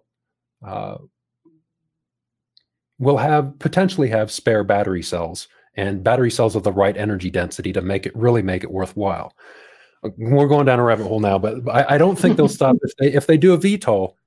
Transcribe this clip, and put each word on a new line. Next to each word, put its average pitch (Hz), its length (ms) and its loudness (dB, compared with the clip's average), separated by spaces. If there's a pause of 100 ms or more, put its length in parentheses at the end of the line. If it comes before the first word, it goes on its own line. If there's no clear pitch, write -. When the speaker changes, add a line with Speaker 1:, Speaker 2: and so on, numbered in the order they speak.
(680)
Speaker 1:
uh, 101 300 -12 (2000)
will 135 200 2
have, 147 400 0
potentially 185 500 0
have 110 240 -2
spare 107 320 0
battery 98 380 0
cells 85 440 -8 (300)
and 98 260 -6
battery 120 300 2
cells 110 240 0
of 95 80 -4
the 101 80 0
right 98 240 2
energy 101 340 -4
density 90 420 -6
to 95 80 -2
make 98 240 -4
it, - 120 -10
really 117 260 2
make 92 220 -4
it - 60 -14
worthwhile. 95 640 -6 (840)
We're 139 300 2
going 143 180 4
down 123 140 4
a 120 40 2
rabbit 110 220 2
hole 107 140 -2
now, 98 180 2
but 113 300 -4
I, 135 260 2
I 147 40 2
don't 180 180 4
think 175 200 2
they'll 147 120 4
stop 131 300 2
Speaker 2:
<laughs> - 40 -4
Speaker 1:
if - 140 -8
they, 139 160 2
if 139 160 0
they 160 100 4
do 180 140 6
a 170 40 4
V 196 220 0
tol. 98 380 -2 (100)